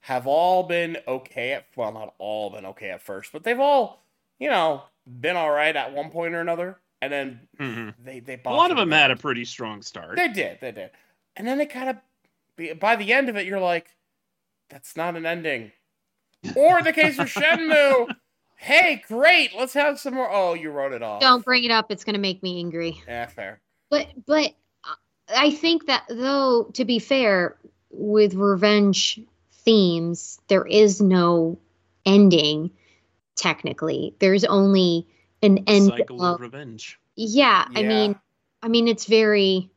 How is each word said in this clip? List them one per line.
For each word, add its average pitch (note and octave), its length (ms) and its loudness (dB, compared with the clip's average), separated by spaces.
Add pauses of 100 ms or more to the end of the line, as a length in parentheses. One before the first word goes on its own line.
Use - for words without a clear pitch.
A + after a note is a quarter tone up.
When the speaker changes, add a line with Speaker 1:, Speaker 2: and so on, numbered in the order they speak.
Speaker 1:
have B2+ 260 -6
all F3+ 360 0
been E3+ 340 -4 (100)
okay B2+ 460 -8
at, G2+ 120 -10 (100)
well, A2 160 -6
not A2 280 -16
all G#2+ 320 -8
been G2+ 140 -18
okay G2 260 -16
at F2 100 -14
first, G2 300 -16
but - 120 -16
they've A#3+ 160 -4
all, C#4 440 0 (340)
you C#3 120 -6
know, D#3+ 340 -2 (240)
been B2+ 280 -6
all D#3+ 140 -2
right D3+ 260 0
at C3+ 180 -6
one D3+ 180 -8
point E3+ 240 -8
or E3+ 60 -6
another, F3 360 -8 (240)
and C#3 100 -6
then C3+ 280 -8 (200)
Speaker 2:
Mm-hmm. A#2 300 -10 (160)
Speaker 1:
they, C3 140 -18
they B2 260 -16
Speaker 2:
A E3 60 -4
lot E4 180 4
of E4+ 60 -2
Speaker 1:
botched A#3+ 60 0
Speaker 2:
them E3+ 120 0
Speaker 1:
it. D#3 40 4
Speaker 2:
had C#3 140 4
a B2+ 40 0
pretty A#2+ 300 -6
strong G#2+ 360 -14
start. E2+ 360 -12
Speaker 1:
They F4 100 0
did, E3+ 340 -8
they B2+ 100 -10
did. G#2 200 -16 (440)
And G#3 120 -10
then C4+ 100 -4
they D4 80 -2
kind C4 240 -10
of, - 920 -14
by G#3+ 180 0
the G#3 160 -2
end C4 160 0
of A3 60 -6
it, F#3+ 120 -6
you're G3 120 -6
like, F3 280 -2 (800)
"That's - 260 -20
not E3+ 200 -6
an E3 100 -10
ending." D#3 460 -6 (840)
Or E4 280 6
the D#4+ 100 0
case D#4 240 2
of - 100 -2
Speaker 2:
<laughs> - 0 -
Speaker 1:
Shenmue, D4 840 2 (440)
"Hey, D4+ 500 2
great, C#4+ 500 2
let's B3+ 160 -6
have C#4+ 260 0
some C4+ 140 -8
more." B3+ 180 -4
Oh, F#3+ 220 0
you D#3+ 160 -8
wrote C#3 240 -6
it A#2 80 -8
off. G#2+ 200 -6
Speaker 3:
Don't B3+ 220 4
bring B3+ 200 0
it A#3 80 -2
up. A3 200 0
It's F#3+ 120 -10
gonna G#3 160 -4
make F#3+ 240 -4
me F3+ 160 -8
angry. E3+ 480 -8
Speaker 1:
Yeah, A#2+ 200 -10
fair. G#2+ 340 -14 (280)
Speaker 3:
But, D4 180 -2 (200)
but D4 260 0 (800)
I C#4 180 4
think D#4+ 360 -2
that, B3+ 220 -2
though, B3+ 640 0
to B3+ 120 -2
be A#3 140 0
fair, G#3 580 0 (320)
with G#3 460 2
revenge G3+ 840 2 (320)
themes, E3+ 880 0 (100)
there F#3+ 180 4
is G#3 340 4
no F3 560 4 (480)
ending, E3+ 640 6 (640)
technically. D#3 840 -4
There's F#3+ 240 4
only F#3+ 640 2 (340)
an G3 260 4
end G3+ 200 8
Speaker 2:
Cycle B2 360 -2
Speaker 3:
of F3 120 0
Speaker 2:
of F3 60 -12
revenge. B2 580 -16 (160)
Speaker 3:
Yeah, A3+ 500 2 (100)
I G#3+ 60 -2
Speaker 1:
Yeah. G#3+ 60 0
Speaker 3:
mean, G#3+ 320 0 (420)
I A#3 60 -8
mean, A#3 200 2
it's A3+ 180 -2
very G3+ 720 2